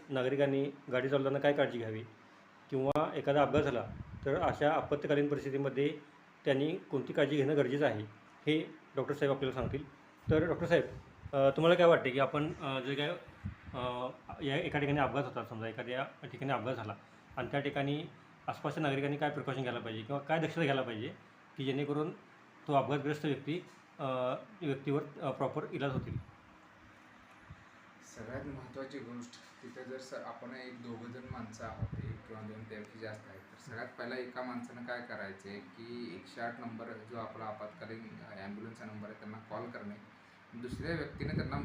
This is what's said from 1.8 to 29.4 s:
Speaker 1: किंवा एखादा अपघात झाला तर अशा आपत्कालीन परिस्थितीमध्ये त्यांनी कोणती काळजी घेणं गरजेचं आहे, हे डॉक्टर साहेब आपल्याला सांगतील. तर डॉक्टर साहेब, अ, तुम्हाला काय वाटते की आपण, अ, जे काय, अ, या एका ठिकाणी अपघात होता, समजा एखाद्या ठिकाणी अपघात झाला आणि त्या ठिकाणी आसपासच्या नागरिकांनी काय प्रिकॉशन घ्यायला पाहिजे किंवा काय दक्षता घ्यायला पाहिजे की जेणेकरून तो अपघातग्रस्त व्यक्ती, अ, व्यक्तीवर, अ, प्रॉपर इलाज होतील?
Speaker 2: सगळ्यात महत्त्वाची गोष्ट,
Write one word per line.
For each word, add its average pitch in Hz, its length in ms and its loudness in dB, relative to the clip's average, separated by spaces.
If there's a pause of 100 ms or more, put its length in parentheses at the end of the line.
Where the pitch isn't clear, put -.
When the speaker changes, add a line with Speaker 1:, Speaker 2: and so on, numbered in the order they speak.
Speaker 1:
किंवा 143 440 2
एखादा 143 280 4
अपघात 143 200 6
झाला 120 280 0 (340)
तर 143 160 2
अशा 147 320 4
आपत्कालीन 143 560 2
परिस्थितीमध्ये 143 680 0 (460)
त्यांनी 147 320 4
कोणती - 360 -2
काळजी 147 240 4
घेणं 143 200 4
गरजेचं 143 300 4
आहे, 107 180 2 (420)
हे 156 280 2 (220)
डॉक्टर 139 180 0
साहेब 139 200 4
आपल्याला 131 200 0
सांगतील. 131 300 -2 (460)
तर 160 160 6
डॉक्टर 165 200 2
साहेब, 156 180 6 (500)
अ, 139 160 8
तुम्हाला 165 240 8
काय 175 120 10
वाटते 143 240 10
की 127 80 2
आपण, 147 360 4
अ, 135 260 -2
जे 135 140 -2
काय, 147 220 0 (580)
अ, 123 340 -2 (340)
या 139 140 2
एका 160 220 0
ठिकाणी 143 200 4
अपघात 135 260 4
होता, 120 200 -4
समजा 113 240 -6
एखाद्या 123 580 -4
ठिकाणी 135 260 -4
अपघात 123 220 0
झाला 107 200 -6 (420)
आणि 123 140 -2
त्या 143 100 2
ठिकाणी 143 440 0 (420)
आसपासच्या 151 360 -2
नागरिकांनी 143 340 2
काय 147 140 2
प्रिकॉशन 135 300 -2
घ्यायला 120 200 -2
पाहिजे 110 220 -6
किंवा 139 180 -2
काय 160 200 2
दक्षता 156 220 0
घ्यायला 139 200 4
पाहिजे 117 320 -4 (420)
की 135 80 -4
जेणेकरून 143 480 0 (560)
तो 147 60 4
अपघातग्रस्त 139 500 2
व्यक्ती, 147 360 0 (380)
अ, 131 360 0 (280)
व्यक्तीवर, 139 400 0 (180)
अ, 143 100 0
प्रॉपर 143 420 -2
इलाज 139 200 -2
होतील? - 220 -2 (2000)
Speaker 2:
सगळ्यात 123 280 -8
महत्त्वाची 135 540 -10
गोष्ट, 120 320 -10 (320)